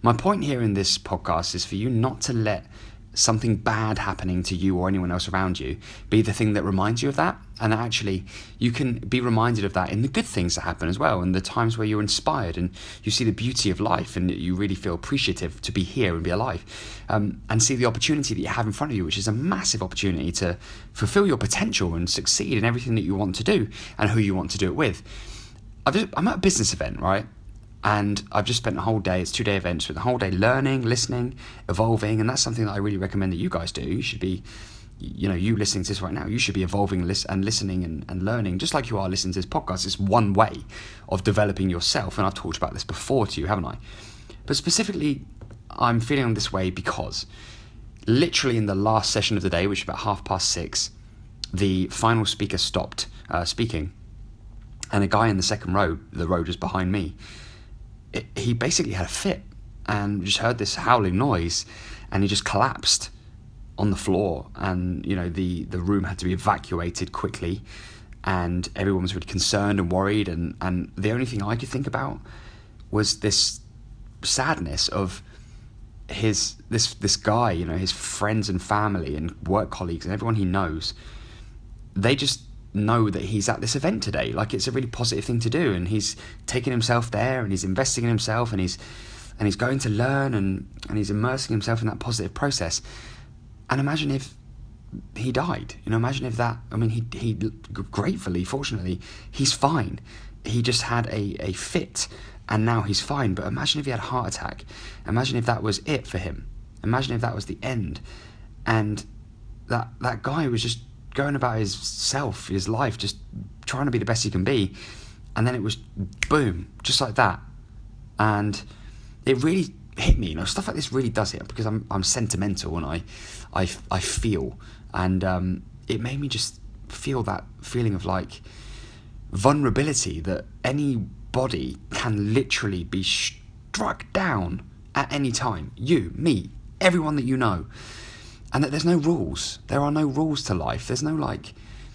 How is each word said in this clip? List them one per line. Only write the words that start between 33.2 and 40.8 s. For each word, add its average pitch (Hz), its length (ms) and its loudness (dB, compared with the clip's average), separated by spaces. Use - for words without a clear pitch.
that 82 60 0
you 92 100 0
guys 85 240 -2
do. - 100 -6
You 85 200 -2
should - 180 -4
be, 92 240 -2
you - 300 -2
know, 95 40 2
you 98 220 2
listening 98 300 0
to - 20 -4
this 98 140 -2
right 92 120 -4
now, 76 140 -4
you 117 120 0
should 101 160 0
be 95 80 4
evolving 95 440 2
lis-, 92 160 0
and 98 220 0
listening 95 400 0
and, 78 240 -4
and 90 120 -4
learning, 101 380 0
just - 140 0
like 127 160 0
you 110 80 0
are 95 100 0
listening 92 240 0
to 92 80 -2
this 90 60 -2
podcast. - 400 -2
It's 98 120 -2
one 101 360 4
way 107 180 6